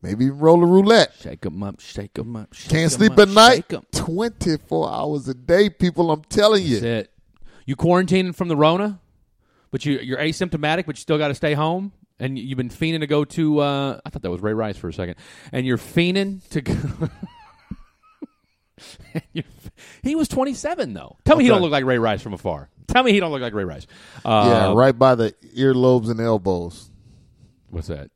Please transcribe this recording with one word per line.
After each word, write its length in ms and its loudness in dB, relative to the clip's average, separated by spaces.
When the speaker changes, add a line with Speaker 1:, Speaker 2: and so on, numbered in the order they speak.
Speaker 1:
maybe 220 -2
even 140 -4
roll 240 6
a 40 4
roulette. 540 6
Speaker 2:
Shake 240 -14
'em 180 -8
up, 160 -12
shake 400 -14
'em 160 -12
up, 180 -16
shake 160 -20
Speaker 1:
Can't 140 0
Speaker 2:
'em 40 -8
Speaker 1:
sleep 160 4
Speaker 2:
up, 60 6
Speaker 1:
at 100 8
night. 260 8
Speaker 2:
shake 180 -8
'em. 100 -12
Speaker 1:
Twenty-four 960 -4
hours 360 -6
a 60 -8
day, 360 2
people. 420 0
I'm 120 -2
telling 420 2
you. 140 0
Speaker 2:
That's 280 -4
it. 40 -20
You 100 -6
quarantining 600 0
from 120 -4
the 100 -2
Rona, 420 2
but 160 -8
you, 140 -2
you're 180 -8
asymptomatic, 680 -4
but 100 -10
you 40 -20
still 180 -2
gotta 160 -2
stay 180 -2
home, 380 -4
and 180 -6
you've 200 -10
been 120 -6
fiending 320 -4
to 60 -6
go 180 0
to, 340 0
uh, 460 -2
I 40 -12
thought 140 -14
that 80 -4
was 100 -6
Ray 120 -2
Rice 220 -4
for 140 -10
a 40 -12
second, 220 -8
and 160 -4
you're 100 -2
fiending 720 -4
to 120 -6
go. 120 -6
<laughs> 360 -6
You're 120 -10
f-, 60 -18
he 140 -4
was 120 -2
twenty-seven, 680 -4
though. 280 -16
Tell 140 6
me 60 4
he 80 6
Speaker 1:
Okay. 40 8
Speaker 2:
don't 60 2
look 100 0
like 140 0
Ray 140 2
Rice 240 0
from 100 -10
afar. 360 -8
Tell 160 2
me 80 2
he 80 4
don't 120 -4
look 100 -6
like 120 -6
Ray 100 -2
Rice. 220 -10
Uh, 220 4
Speaker 1:
Yeah, 260 4
right 240 2
by 160 6
the 200 0
earlobes 540 2
and 100 -4
elbows. 680 -4
Speaker 2:
What's 180 -10
that? 280 -12